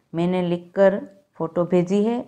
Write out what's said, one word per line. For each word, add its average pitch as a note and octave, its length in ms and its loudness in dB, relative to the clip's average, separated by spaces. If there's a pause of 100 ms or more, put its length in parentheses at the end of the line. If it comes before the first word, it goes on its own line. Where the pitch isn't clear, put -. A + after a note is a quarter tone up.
(140)
मैंने F3+ 280 0
लिखकर F#3 580 0 (340)
फोटो E3+ 300 -4
भेजी F3+ 400 2
है, A#3+ 240 -2